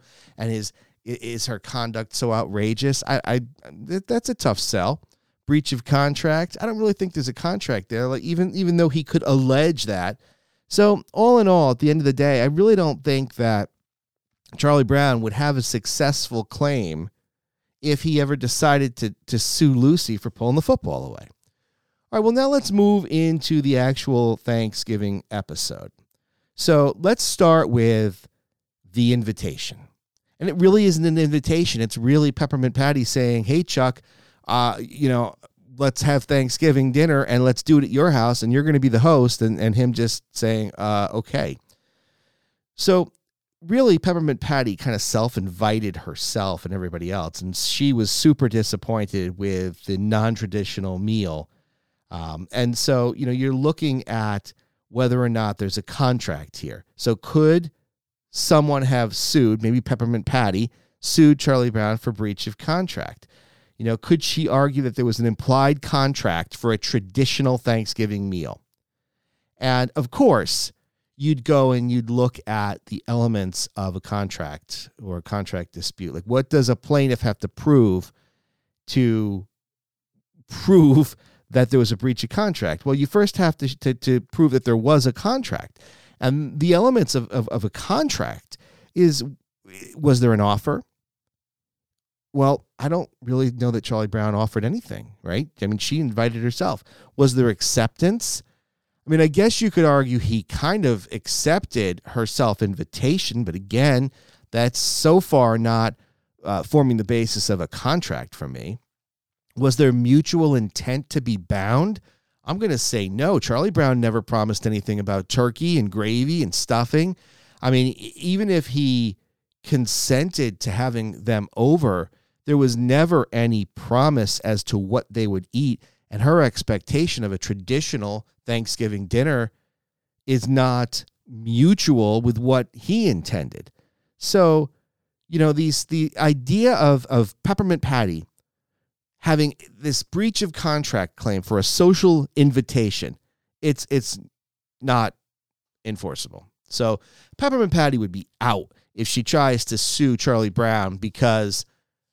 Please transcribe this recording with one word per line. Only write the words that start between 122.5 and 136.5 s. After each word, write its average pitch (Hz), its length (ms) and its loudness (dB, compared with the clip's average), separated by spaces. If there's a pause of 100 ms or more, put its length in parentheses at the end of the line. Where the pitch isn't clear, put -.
was 127 200 2
never 139 540 2
any 117 340 0
promise 127 760 0
as 104 260 -4
to 113 120 -2
what 98 340 -2
they 110 160 -2
would 95 240 -4
eat. 127 320 -2 (260)
And 104 120 -8
her 156 200 4
expectation 123 800 -2
of 101 80 -4
a 95 60 -4
traditional 107 880 -6 (200)
Thanksgiving 110 600 -4
dinner 120 460 0 (760)
is 123 220 0
not 127 580 0 (220)
mutual 117 920 2
with 117 180 0
what 127 340 2
he 196 340 -2
intended. 78 640 -4 (460)
So, 160 540 2 (560)
you 165 100 -4
know, 156 140 4
these, 151 340 0
the 156 320 -2
idea 151 580 2